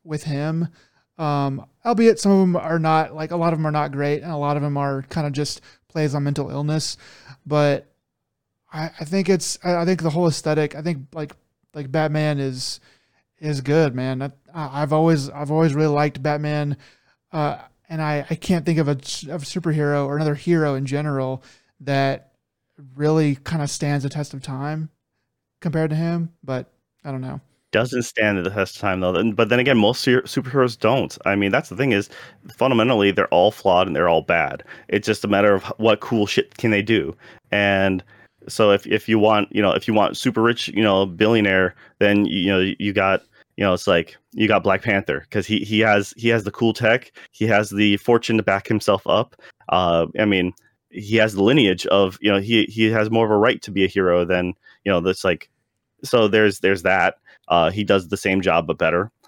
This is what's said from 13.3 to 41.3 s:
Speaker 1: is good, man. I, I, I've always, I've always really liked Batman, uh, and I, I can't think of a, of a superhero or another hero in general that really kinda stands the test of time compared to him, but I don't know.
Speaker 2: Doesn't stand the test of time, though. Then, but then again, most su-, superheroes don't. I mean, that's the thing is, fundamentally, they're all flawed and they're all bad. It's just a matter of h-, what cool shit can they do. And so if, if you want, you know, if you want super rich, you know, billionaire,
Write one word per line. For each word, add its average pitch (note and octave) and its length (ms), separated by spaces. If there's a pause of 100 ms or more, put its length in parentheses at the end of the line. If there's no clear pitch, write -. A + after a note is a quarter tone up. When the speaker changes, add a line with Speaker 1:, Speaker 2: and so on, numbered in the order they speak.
Speaker 1:
is D3+ 220
good, C#3+ 340
man. C3 260
I, C#3+ 100 (220)
I, C#3+ 280
I've D3 120
always, D#3 360
I've D3 220
always D#3 220
really D3 200
liked D3 280
Batman, D3 560 (540)
uh, D3 280 (280)
and D#3+ 140
I, D3 280
I E3 60
can't E3+ 300
think E3 140
of D3 80
a, D3 60
of C#3+ 500
a - 20
superhero D3+ 640
or C#3+ 100
another D3+ 180
hero D#3 400
in C3+ 100
general C3+ 580 (360)
that C#3 540 (640)
really D3+ 400 (100)
kinda D3+ 220
stands C#3+ 360
the C#3 60
test D3 240
of C#3 80
time D3+ 480 (720)
compared D#3+ 300
to D#3 40
him, E3 380 (100)
but C3 300 (320)
I C#3+ 60
don't C3 100
know. C3+ 180 (320)
Speaker 2:
Doesn't B2 320
stand G#2 420
the F#2 40
test G2+ 280
of - 40
time, F#2+ 200
though. F2+ 100
Then, G2+ 220
but A2 160
then A#2+ 100
again, B2+ 180
most G#2+ 240
su-, B2+ 200
superheroes B2+ 580
don't. A2+ 460
I G2 100
mean, G2 160
that's C#3+ 160
the - 80
thing C3 160
is, G3 180 (460)
fundamentally, A2+ 560
they're G2 220
all F#2 180
flawed F#2 360
and E2 80
they're E2+ 120
all D#2+ 140
bad. E2 420 (240)
It's G2+ 180
just G#2+ 200
a - 20
matter G#2 260
of F#2+ 120
h-, - 120
what G#2+ 220
cool A2 260
shit - 320
can A#2 140
they G2+ 100
do. G#2 340 (360)
And G2 500 (460)
so G#2 240
if, G2+ 160
if - 220
you A2 100
want, G#2 340
you G#2 80
know, F#2+ 100
if - 180
you A2 40
want G#2 220
super - 260
rich, A#2 280
you A2 140
know, G2 220
billionaire, F#2+ 680 (240)